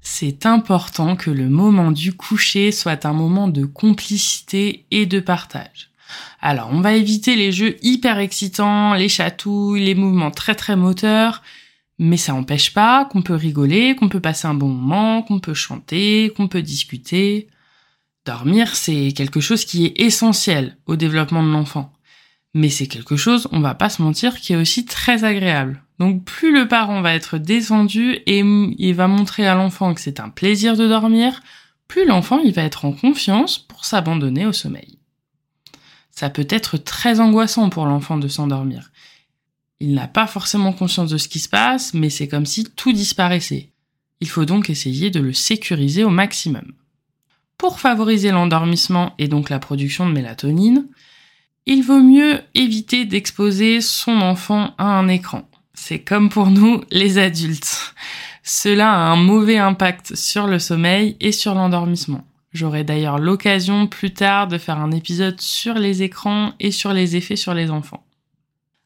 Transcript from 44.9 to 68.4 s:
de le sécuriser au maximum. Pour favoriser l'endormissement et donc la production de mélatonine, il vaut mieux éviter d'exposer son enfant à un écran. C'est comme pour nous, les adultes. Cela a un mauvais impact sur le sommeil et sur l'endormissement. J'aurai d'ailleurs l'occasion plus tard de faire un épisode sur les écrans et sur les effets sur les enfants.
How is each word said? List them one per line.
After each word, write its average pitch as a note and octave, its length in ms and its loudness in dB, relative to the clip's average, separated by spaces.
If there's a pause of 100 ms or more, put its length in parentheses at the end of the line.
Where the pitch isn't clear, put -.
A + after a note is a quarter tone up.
de E3 100 0
le C3 100 -2
sécuriser E3 720 -2
au G3+ 60 4
maximum. F3 640 -2 (840)
Pour F#4 220 -4
favoriser G#3+ 520 2
l'endormissement E3+ 840 0
et D3 100 -2
donc D3 220 -2
la C#3 100 -4
production C#3+ 480 -4
de E3 40 0
mélatonine, D#3 760 2 (800)
il C4+ 180 2
vaut C4+ 180 6
mieux C#4+ 400 8 (140)
éviter A#3 500 0
d'exposer G3+ 760 0
son A3+ 400 0
enfant F#3 560 0
à G3 80 -2
un F#3+ 220 2
écran. F3+ 400 -2 (260)
C'est - 260 -10
comme G#3 300 2
pour G3+ 200 2
nous, G#3 320 6 (100)
les F#3+ 260 2
adultes. D#3+ 760 -2 (500)
Cela G#3 480 2
a E3 200 2
un E3+ 40 4
mauvais G#3 420 4
impact F#3+ 580 0
sur - 320 -4
le F3+ 120 0
sommeil F3 600 0
et G#3 120 0
sur G#3 240 -2
l'endormissement. F3 720 -2 (260)
J'aurai D#3 320 -4
d'ailleurs D3+ 360 -2
l'occasion G3 680 0
plus G3 260 -8
tard G3 340 0
de F3 100 -4
faire D#3+ 220 -8
un D#3 120 -2
épisode F3+ 480 -4
sur - 360 -6
les G3+ 260 -2
écrans G#3 580 -4
et G3+ 120 -2
sur G3+ 220 -4
les F3+ 220 0
effets F3+ 200 -4
sur F#3 180 -4
les E3 160 -2
enfants. D3+ 340 -8 (840)